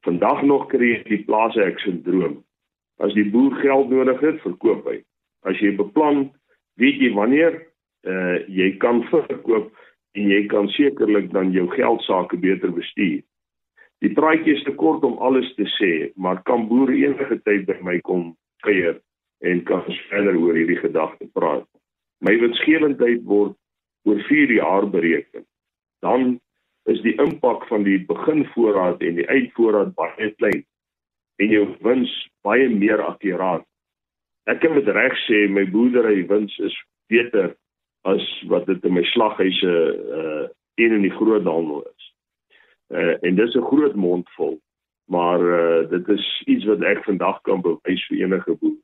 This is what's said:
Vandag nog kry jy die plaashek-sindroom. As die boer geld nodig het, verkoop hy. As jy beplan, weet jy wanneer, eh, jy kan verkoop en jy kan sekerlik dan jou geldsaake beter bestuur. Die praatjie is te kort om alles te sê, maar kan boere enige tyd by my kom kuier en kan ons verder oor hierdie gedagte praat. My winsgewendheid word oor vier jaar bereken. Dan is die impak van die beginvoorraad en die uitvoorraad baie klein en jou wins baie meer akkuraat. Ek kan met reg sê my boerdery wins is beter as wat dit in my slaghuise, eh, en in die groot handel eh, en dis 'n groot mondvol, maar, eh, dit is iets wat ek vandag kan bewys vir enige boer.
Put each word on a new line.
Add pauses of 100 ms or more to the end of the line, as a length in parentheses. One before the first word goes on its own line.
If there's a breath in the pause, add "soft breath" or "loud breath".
Vandag
nog
kry
jy
die
plaashek-sindroom. (560)
As
die
boer
geld
nodig
het,
verkoop
hy. (460)
As
jy
beplan, (500)
weet
jy
wanneer, (420)
eh, (100)
jy
kan
verkoop (440 soft breath)
en
jy
kan
sekerlik
dan
jou
geldsaake
beter
bestuur. (800 soft breath)
Die
praatjie
is
te
kort
om
alles
te
sê,
maar
kan
boere
enige
tyd
by
my (100)
kom (340)
kuier (440)
en
kan
ons
verder
oor
hierdie
gedagte
praat. (560)
My
winsgewendheid
word (500)
oor
vier
jaar
bereken. (600)
Dan (500)
is
die
impak
van
die
beginvoorraad
en
die
uitvoorraad
baie
klein (760)
en
jou (180)
wins (320)
baie
meer
akkuraat. (800)
Ek
kan
met
reg (120)
sê
my
boerdery
wins
is (360)
beter (560)
as (240)
wat
dit
in
my
slaghuise, (400)
eh, (340)
en
in
die
groot
handel (1040 soft breath)
eh,
en
dis
'n
groot
mondvol, (460)
maar,
eh,
dit
is
iets
wat
ek
vandag
kan
bewys
vir
enige
boer.